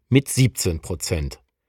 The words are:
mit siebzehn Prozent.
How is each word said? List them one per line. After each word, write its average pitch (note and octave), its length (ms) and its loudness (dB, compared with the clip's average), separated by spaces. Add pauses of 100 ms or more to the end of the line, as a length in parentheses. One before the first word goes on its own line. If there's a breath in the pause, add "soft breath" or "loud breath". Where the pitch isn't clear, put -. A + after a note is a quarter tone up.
mit C3+ 200 4
siebzehn F#2+ 520 0
Prozent. D#2+ 600 -6 (280)